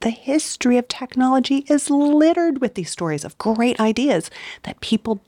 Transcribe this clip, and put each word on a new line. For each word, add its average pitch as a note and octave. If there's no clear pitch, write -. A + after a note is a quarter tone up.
the A#3
history B3+
of B3
technology C4
is D4
littered D4+
with B3
these F3+
stories D#3
of -
great A3+
ideas A3
that -
people A3